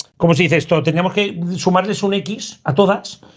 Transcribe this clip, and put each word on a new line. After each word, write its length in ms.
¿cómo 180
se 80
dice 140
esto? 260
Tendríamos 300
que 280
sumarles 460
un 120
X 500
a 100
todas, 460